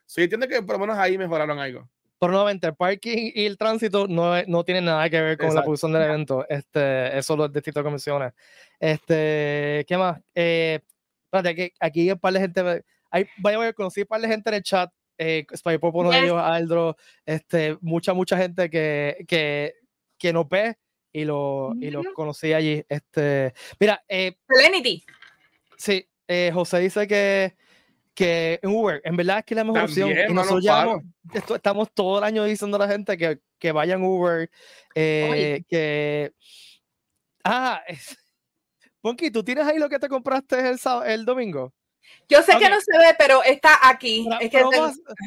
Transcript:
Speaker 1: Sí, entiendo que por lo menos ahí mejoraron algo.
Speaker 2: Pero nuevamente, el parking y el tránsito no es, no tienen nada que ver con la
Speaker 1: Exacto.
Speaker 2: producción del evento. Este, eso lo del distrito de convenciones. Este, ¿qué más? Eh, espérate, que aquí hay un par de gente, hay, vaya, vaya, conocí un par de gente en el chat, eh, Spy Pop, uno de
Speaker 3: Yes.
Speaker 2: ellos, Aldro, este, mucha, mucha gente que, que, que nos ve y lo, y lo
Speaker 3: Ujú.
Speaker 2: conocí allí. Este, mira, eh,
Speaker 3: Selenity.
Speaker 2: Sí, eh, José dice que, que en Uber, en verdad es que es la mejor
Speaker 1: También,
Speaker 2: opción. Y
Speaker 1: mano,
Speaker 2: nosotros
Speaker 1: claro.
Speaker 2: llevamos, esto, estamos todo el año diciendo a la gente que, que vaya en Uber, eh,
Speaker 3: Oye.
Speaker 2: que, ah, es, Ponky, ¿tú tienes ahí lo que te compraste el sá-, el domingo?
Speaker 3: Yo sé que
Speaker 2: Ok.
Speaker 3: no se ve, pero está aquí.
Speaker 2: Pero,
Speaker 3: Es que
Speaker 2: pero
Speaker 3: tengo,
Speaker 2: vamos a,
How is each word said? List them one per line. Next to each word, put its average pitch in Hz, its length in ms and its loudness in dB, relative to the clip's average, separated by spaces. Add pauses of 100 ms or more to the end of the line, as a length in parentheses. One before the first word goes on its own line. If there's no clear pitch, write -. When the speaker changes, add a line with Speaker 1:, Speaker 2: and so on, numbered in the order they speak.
Speaker 1:
Sí, - 160 -2
entiendo 214 240 -2
que 247 160 -2
por 202 140 -4
lo 190 40 -2
menos 208 180 -4
ahí 190 200 0
mejoraron 156 400 -4
algo. 131 320 -12 (280)
Speaker 2:
Pero 175 140 2
nuevamente, 196 360 0
el 156 80 -6
parking 214 580 -4
y 208 120 -2
el 202 120 -6
tránsito 214 480 -2
no 175 300 0
es, 180 100 -2
no 170 180 0
tienen 180 200 -2
nada 160 260 0
que 160 100 2
ver 156 180 0
con 156 180 0
la 156 40 2
Speaker 1:
Exacto. 143 40 0
Speaker 2:
producción 156 280 -2
del 160 100 2
evento. 151 460 -2
Este, 139 680 -2
eso 156 180 -2
lo 151 80 2
del 147 80 -6
distrito 147 280 -4
de 143 40 -4
convenciones. 143 480 -4 (460)
Este, 151 1120 -2
¿qué 180 100 -2
más? 185 220 -2 (140)
Eh, 165 460 0 (440)
espérate, 175 320 -2
que 180 240 -6
aquí 165 220 -2
hay 180 100 2
un 190 80 -4
par 190 120 0
de 190 80 0
gente, 175 440 -2 (260)
hay, 185 140 0 (100)
vaya, 208 240 0
vaya, 226 140 -2
conocí 196 300 -6
un 202 40 -6
par 220 140 -4
de 226 80 -4
gente 220 220 -2
en 214 40 -2
el 202 80 -4
chat, 180 280 -2 (280)
eh, 160 260 -2 (100)
Spy 165 240 -2
Pop, 165 180 -2
uno 175 160 2
de - 60 4
Speaker 3:
Yes. - 80 2
Speaker 2:
ellos, 170 140 0
Aldro, 165 560 0 (300)
este, 156 540 -2
mucha, 170 340 -2
mucha 185 240 0
gente 180 320 -2
que, 151 560 -2
que, 147 480 -2 (420)
que 175 160 -2
nos 165 160 0
ve 208 280 -2 (360)
y 151 120 -6
lo, 139 560 -4
y 151 100 -8
lo 147 140 -6
Speaker 3:
Ujú. 392 80 -10
Speaker 2:
conocí 156 400 -6
allí. 156 360 0
Este, 143 640 -2 (280)
mira, 202 280 2
eh, 185 280 -4 (120)
Speaker 3:
Selenity. 262 540 4 (760)
Speaker 2:
Sí, 190 320 -4 (200)
eh, 175 260 0
José 175 240 0
dice 196 300 0
que, 196 480 0 (580)
que 170 480 0
en 196 80 -2
Uber, 202 340 0
en 170 120 -4
verdad 180 240 0
es - 40 -12
que - 100 -6
es - 20 -2
la 220 80 0
mejor 220 180 0
Speaker 1:
También, - 20 2
Speaker 2:
opción. 180 420 0
Y 175 80 0
Speaker 1:
mano, - 0 -
Speaker 2:
nosotros 180 300 2
Speaker 1:
claro. 208 260 4
Speaker 2:
llevamos, 185 120 -4 (300)
esto, 214 240 -6
estamos 208 360 -2
todo 196 260 0
el 202 60 0
año 214 200 0
diciendo 208 320 -2
a 202 40 2
la 202 80 2
gente 202 300 -2
que, 165 220 -2 (180)
que 165 140 -2
vaya 156 220 0
en 190 100 -2
Uber, 175 460 0 (440)
eh, 156 360 0
Speaker 3:
Oye. 151 380 -2
Speaker 2:
que, 147 640 -2 (1120)
ah, 226 420 -2
es, 175 300 -16 (840)
Ponky, 247 300 -4
¿tú 214 140 -2
tienes 262 220 -2
ahí 302 120 2
lo 294 100 0
que 285 100 -2
te 285 100 -4
compraste 262 600 -2
el 254 100 -2
sá-, 247 340 -2
el 220 120 -4
domingo? 208 500 -4 (540)
Speaker 3:
Yo 285 140 10
sé 370 160 4
que - 80 6
Speaker 2:
Ok. 370 40 8
Speaker 3:
no 403 100 2
se 349 180 2
ve, 330 200 10
pero 277 260 8
está 285 340 8 (100)
aquí. 226 400 0
Speaker 2:
Pero, 226 120 -2
Speaker 3:
Es 226 100 -2
que 247 80 4
Speaker 2:
pero 254 100 6
Speaker 3:
tengo, 262 180 4
Speaker 2:
vamos 277 120 -6 (100)
a, 226 40 -14 (140)